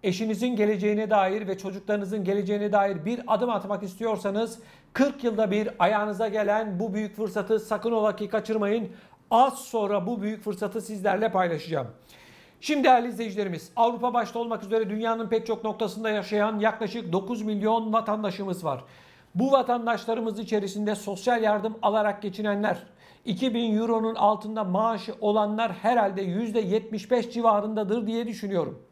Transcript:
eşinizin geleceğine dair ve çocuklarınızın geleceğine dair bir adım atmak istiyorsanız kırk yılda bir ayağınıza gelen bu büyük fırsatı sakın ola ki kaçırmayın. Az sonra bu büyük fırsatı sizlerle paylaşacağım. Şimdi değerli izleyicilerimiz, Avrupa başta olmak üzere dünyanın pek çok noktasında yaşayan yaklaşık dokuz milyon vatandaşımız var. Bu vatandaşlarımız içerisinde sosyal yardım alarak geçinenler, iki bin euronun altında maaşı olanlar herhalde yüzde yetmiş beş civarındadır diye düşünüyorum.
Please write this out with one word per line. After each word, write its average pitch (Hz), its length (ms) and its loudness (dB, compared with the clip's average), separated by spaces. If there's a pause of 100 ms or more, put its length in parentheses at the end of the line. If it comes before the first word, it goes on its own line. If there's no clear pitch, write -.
eşinizin 220 520 0
geleceğine 208 540 2
dair 202 380 2
ve 190 100 -4
çocuklarınızın 202 640 -4
geleceğine 202 480 0
dair 196 340 2
bir 240 220 -2
adım 220 220 2
atmak 196 340 -4
istiyorsanız 208 760 -4 (340)
kırk 269 300 2
yılda 220 280 2
bir 214 180 0 (100)
ayağınıza 208 480 2
gelen 208 520 0
bu 208 140 -2
büyük 214 220 -4
fırsatı 208 440 0
sakın 214 320 -2
ola 214 240 2
ki 208 140 -6
kaçırmayın. 214 600 0 (420)
Az 254 280 6
sonra 202 480 -2
bu 226 140 -4
büyük 214 220 -6
fırsatı 208 380 -4
sizlerle 208 500 0
paylaşacağım. 160 560 -2 (760)
Şimdi 294 220 0
değerli 247 240 6
izleyicilerimiz, 202 680 -6
Avrupa 233 380 2
başta 233 260 -2
olmak 233 240 -4
üzere 214 260 0
dünyanın 226 400 -2
pek 226 180 0
çok 226 160 -2
noktasında 214 460 -2
yaşayan 208 500 0
yaklaşık 220 540 0
dokuz 190 280 -2
milyon 214 520 0
vatandaşımız 208 720 -2
var. 135 180 -4 (520)
Bu 254 160 2
vatandaşlarımız 233 880 0
içerisinde 208 560 -2
sosyal 208 480 0
yardım 214 380 0
alarak 208 400 2
geçinenler, 208 640 -2 (420)
iki 226 280 0
bin 226 240 2
euronun 226 380 0
altında 214 480 2
maaşı 202 580 0
olanlar 214 500 2
herhalde 196 500 2
yüzde 208 380 -2
yetmiş 214 520 -2
beş 233 220 0
civarındadır 214 720 2
diye 226 200 -2
düşünüyorum. 190 640 -4